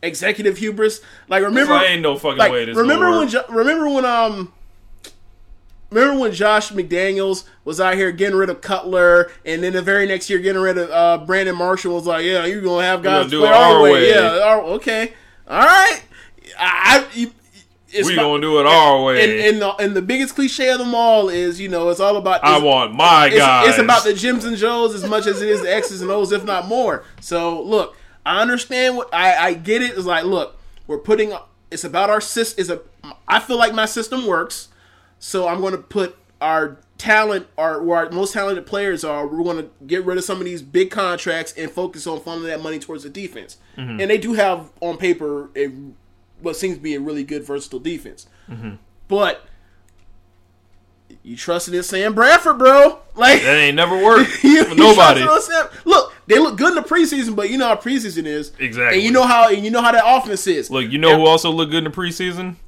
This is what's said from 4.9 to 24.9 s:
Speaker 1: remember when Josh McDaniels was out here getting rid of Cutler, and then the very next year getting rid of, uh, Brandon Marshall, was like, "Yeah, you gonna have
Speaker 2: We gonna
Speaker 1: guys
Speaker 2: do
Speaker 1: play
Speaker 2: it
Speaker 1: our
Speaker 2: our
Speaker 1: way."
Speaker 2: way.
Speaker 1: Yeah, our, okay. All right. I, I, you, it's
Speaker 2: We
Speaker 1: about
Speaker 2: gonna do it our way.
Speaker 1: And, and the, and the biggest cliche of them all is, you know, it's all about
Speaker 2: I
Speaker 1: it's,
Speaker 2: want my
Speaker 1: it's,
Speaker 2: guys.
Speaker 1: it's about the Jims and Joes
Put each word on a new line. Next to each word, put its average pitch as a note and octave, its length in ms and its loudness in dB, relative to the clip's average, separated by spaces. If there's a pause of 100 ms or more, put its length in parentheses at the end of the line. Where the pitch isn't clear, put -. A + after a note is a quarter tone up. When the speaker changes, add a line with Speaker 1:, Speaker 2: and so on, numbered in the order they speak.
Speaker 1:
remember C4+ 300 2
when A3+ 120 -2
Josh G#3 380 0
McDaniels F#3+ 760 -4 (200)
was D#3 160 -8
out F#3 140 0
here F#3+ 180 -2
getting F#3+ 240 -2
rid F#3+ 140 0
of - 100 -8
Cutler, F3 720 2 (140)
and E3 180 -6
then F3+ 100 -4
the F#3 100 -2
very G3 240 0
next F#3+ 240 -6
year G3 80 0
getting F#3+ 240 -2
rid F#3 160 -2
of, E3+ 120 -6
uh, E3+ 340 0
Brandon F#3 320 -2
Marshall, F3+ 380 -2
was E3+ 120 -6
like, E3 180 -4
"Yeah, F3 220 -2
you G3+ 140 -6
gonna F3+ 240 -2
have F#3 160 -2
Speaker 2:
We F3 40 -14
gonna F#3+ 180 2
Speaker 1:
guys C3 80 -6
Speaker 2:
do D3+ 100 -2
Speaker 1:
play D3 80 4
Speaker 2:
it - 60 6
Speaker 1:
our E3+ 220 8
Speaker 2:
our - 60 6
Speaker 1:
way." C#3+ 100 6
Speaker 2:
way. B2+ 180 4
Speaker 1:
Yeah, E3 340 2
our, G#3+ 180 4
okay. A3 520 -6 (340)
All E3 100 -6
right. F#4+ 420 4 (580)
I, F#3 480 2
I, - 80 -
you, A#3+ 180 -6 (600)
it's G3 160 -2
Speaker 2:
We F#3 60 -2
Speaker 1:
about D#3 100 0
Speaker 2:
gonna D3 180 0
do D3+ 180 2
it C#3+ 60 4
our D3 380 6
way. C3 180 2
Speaker 1:
And, G#3+ 320 2
and G#3+ 80 -4
the, G3 140 -4
and G3+ 180 -4
the F#3+ 80 -2
biggest C4 320 -4
cliche C4+ 360 -2
of B3+ 80 0
them B3 160 -4
all A3+ 340 2
is, F3 320 -4
you G3 80 -10
know, F3 220 -2
it's F3 100 -4
all G3+ 160 0
about F#3 280 -2
Speaker 2:
I D3+ 120 6
Speaker 1:
it's, D3 80 0
Speaker 2:
want B2+ 300 2
my D#3 320 6
Speaker 1:
it's, F3 100 4
Speaker 2:
guys. B2+ 340 6
Speaker 1:
it's - 80 2
about A#3 260 4
the G#3 100 0
Jims A3+ 300 -4
and A#3 120 -6
Joes A3+ 380 -2